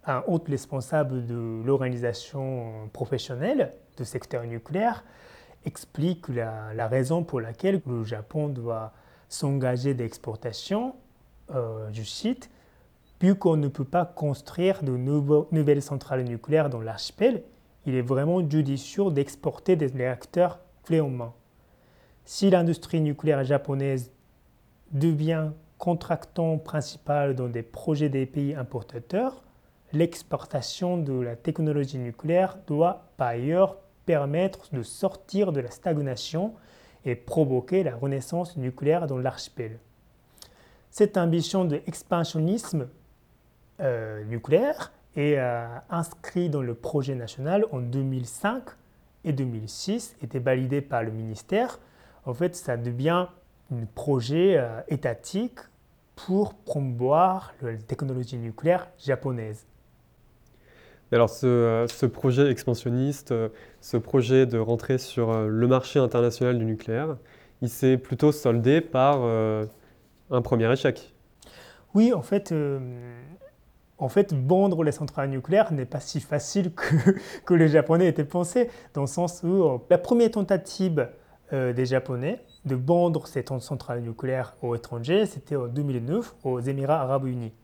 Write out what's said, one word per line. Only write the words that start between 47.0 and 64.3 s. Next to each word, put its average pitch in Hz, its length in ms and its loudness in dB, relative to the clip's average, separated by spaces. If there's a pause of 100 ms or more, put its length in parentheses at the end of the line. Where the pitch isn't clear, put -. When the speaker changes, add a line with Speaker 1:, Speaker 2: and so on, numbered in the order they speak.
Speaker 1:
national 139 580 -2
en 131 80 -4
deux 123 220 -2
mille 131 240 -4
cinq 233 380 -4 (600)
et 160 80 0
deux 135 120 0
mille 110 260 -6
six, - 520 -6
était 135 160 -6
validée 131 440 0
par 127 200 -2
le 110 80 -4
ministère. 113 680 -4 (460)
En 127 80 -6
fait, 175 220 -2
ça 123 200 -4
devient 135 520 0 (440)
un 117 220 -4
projet, 147 640 2
euh, 117 300 -2
étatique 160 720 -4 (540)
pour 196 400 0
promouvoir 143 1080 0
la 117 140 -6
technologie 127 600 -6
nucléaire 131 520 0 (100)
japonaise. 120 680 -4 (1500)
Speaker 2:
Alors 120 180 6
ce, - 160 -2
euh, 117 420 4
ce - 160 -2
projet 135 460 4
expansionniste, 127 840 -2
euh, 113 160 0 (320)
ce - 160 -4
projet 131 480 4